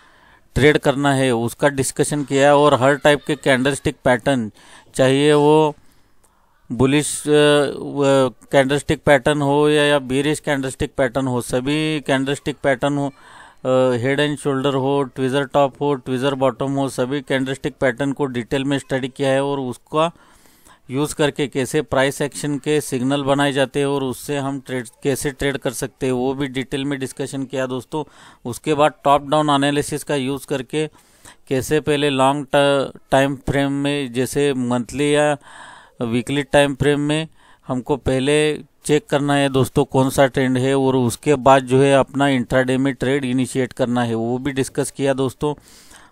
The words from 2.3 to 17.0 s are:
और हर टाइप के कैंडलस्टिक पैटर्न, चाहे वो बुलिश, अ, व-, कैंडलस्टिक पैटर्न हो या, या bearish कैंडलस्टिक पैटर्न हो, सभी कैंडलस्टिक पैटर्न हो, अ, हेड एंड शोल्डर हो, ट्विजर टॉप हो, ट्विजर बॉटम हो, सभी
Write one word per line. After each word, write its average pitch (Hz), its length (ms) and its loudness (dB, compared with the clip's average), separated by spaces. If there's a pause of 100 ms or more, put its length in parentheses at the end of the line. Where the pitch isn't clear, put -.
और 147 180 6
हर 135 220 4
टाइप 147 320 2
के 156 80 -2
कैंडलस्टिक 139 680 0
पैटर्न, 123 480 0 (440)
चाहे 139 380 4
वो 147 420 4 (960)
बुलिश, 135 560 0
अ, 147 40 0 (460)
व-, 139 540 2 (200)
कैंडलस्टिक 143 540 0
पैटर्न 147 360 4
हो 147 280 2
या, 151 140 2
या 147 160 2
bearish 135 400 -2
कैंडलस्टिक 139 580 -4
पैटर्न 135 300 -2
हो, 123 140 -2
सभी 143 640 -4
कैंडलस्टिक 135 560 -2
पैटर्न 143 340 0
हो, 143 100 -2
अ, 131 920 -2
हेड 135 220 -2
एंड 147 180 -2
शोल्डर 139 360 -2
हो, 139 300 0
ट्विजर 131 420 -2
टॉप 139 360 0
हो, 143 120 0
ट्विजर 131 400 -2
बॉटम 135 380 -2
हो, 139 180 -2
सभी 131 320 -4